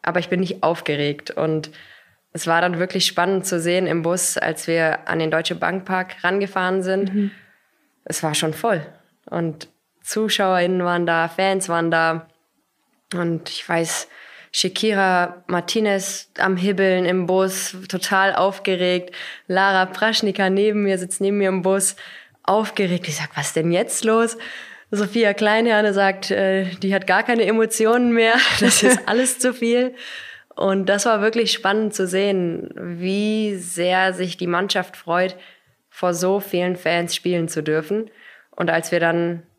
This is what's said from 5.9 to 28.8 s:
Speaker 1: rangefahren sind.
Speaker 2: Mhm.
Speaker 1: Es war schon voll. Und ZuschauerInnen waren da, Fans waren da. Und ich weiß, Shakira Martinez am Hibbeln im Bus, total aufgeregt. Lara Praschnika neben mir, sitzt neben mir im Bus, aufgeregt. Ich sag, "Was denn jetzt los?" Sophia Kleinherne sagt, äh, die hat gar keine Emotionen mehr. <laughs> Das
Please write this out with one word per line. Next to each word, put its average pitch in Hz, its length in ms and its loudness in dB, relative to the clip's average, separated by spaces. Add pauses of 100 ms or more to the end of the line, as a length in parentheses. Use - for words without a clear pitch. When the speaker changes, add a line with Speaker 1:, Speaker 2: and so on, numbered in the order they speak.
Speaker 1:
rangefahren 190 600 -2
sind. 190 300 -2
Speaker 2:
Mhm. 202 180 -2 (720)
Speaker 1:
Es - 200 -8
war 151 120 -2
schon 156 180 -2
voll. 190 280 -2 (480)
Und 165 400 -6 (340)
ZuschauerInnen 185 800 0
waren 175 220 0
da, 165 220 2
Fans 190 420 0
waren 170 220 0
da. 165 360 0 (880)
Und 170 340 -2
ich - 180 -10
weiß, 165 400 -2 (440)
Shakira 185 960 0
Martinez 190 920 -2
am 190 200 2
Hibbeln 185 480 2
im 180 220 0
Bus, 190 480 0 (140)
total 190 440 0
aufgeregt. 180 800 0 (340)
Lara 190 380 4
Praschnika 202 640 0
neben 208 340 2
mir, 196 140 2
sitzt 185 240 -6
neben 196 160 2
mir 196 120 2
im 185 120 0
Bus, 190 340 0 (480)
aufgeregt. 190 640 0
Ich 151 100 -6
sag, - 180 -10
"Was 143 180 -4
denn 160 180 2
jetzt 180 340 0
los?" 226 320 2 (520)
Sophia 208 440 2
Kleinherne 214 600 4
sagt, 190 380 0
äh, 190 320 2 (180)
die 196 140 0
hat 190 120 -2
gar 196 160 4
keine 226 220 2
Emotionen 226 680 2
mehr. 226 220 4 (120)
<laughs> - 140 0
Das - 220 4